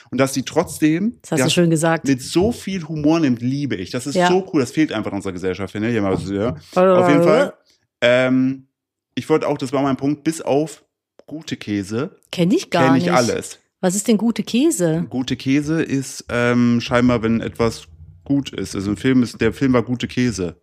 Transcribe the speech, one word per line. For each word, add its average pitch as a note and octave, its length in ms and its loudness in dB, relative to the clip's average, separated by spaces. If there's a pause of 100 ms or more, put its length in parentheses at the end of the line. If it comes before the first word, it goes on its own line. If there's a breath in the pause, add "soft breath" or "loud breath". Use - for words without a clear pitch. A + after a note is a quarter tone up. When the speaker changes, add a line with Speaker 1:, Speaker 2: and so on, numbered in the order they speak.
(120)
Speaker 1:
Und B2 80 -2
dass C3+ 160 2
sie C3 80 -2
trotzdem E3 800 0
Speaker 2:
Das - 80 -20
hast D#3+ 80 2
du - 60 4
Speaker 1:
das D#3+ 80 2
Speaker 2:
schön F3 180 4
gesagt. E3 360 0
Speaker 1:
mit C3+ 140 2
so G3 300 0
viel F#3+ 320 -8
Humor D3+ 380 0
nimmt, B2 200 2
liebe C3 340 -2
ich. F#2 140 -8
Das B2 160 -8
ist C#3 100 -6
Speaker 2:
Ja. F3+ 120 4
Speaker 1:
so F#3+ 260 2
cool. D#3 80 2
Das A#2+ 100 -2
fehlt D#3 200 0
einfach G#2 200 -4
in F#2+ 40 -6
unserer F#2+ 180 -6
Gesellschaft, F#2 380 -6
finde G#2+ 180 -4
ich. A#2+ 60 -2
Immer G2 220 0
so, E2+ 160 -6
ja. A2 220 -2 (200)
Speaker 2:
Äh. F3+ 40 2
Speaker 1:
Auf F3+ 300 4
jeden E3+ 140 4
Fall. E3+ 300 4 (480)
Ähm, C3 680 2 (480)
ich B2 140 -6
wollte D#3 180 2
auch, D3 100 0
das B2+ 160 -6
war C3+ 80 0
mein C#3 160 0
Punkt, D3 260 -2
bis D#3+ 180 -4
auf D3 420 -2 (420)
gute - 320 -12
Käse G#2+ 580 -6 (160)
Speaker 2:
Kenn F3 200 0
ich E4+ 180 0
gar E3+ 200 2
Speaker 1:
kenn E3 80 6
ich F3 80 2
Speaker 2:
nicht. F3 80 0
Speaker 1:
alles. - 440 0 (240)
Speaker 2:
Was F#3 140 0
ist G3+ 120 -4
denn A3 120 4
gute A3 240 -2
Käse? F3 680 0
Speaker 1:
Gute B2+ 260 -4
Käse D3 460 0
ist, - 480 -6
ähm, A#2+ 520 2
scheinbar, B2 420 2
wenn A2+ 180 0
etwas - 460 -2 (360)
gut C#3 280 -2
ist. - 240 -8
Also G2 160 -2
ein G2 60 -2
Film B2+ 260 2
ist, - 160 -6
der A2+ 140 2
Film C3+ 200 0
war A#2+ 100 4
gute B2 240 -4
Käse. F#2+ 560 -4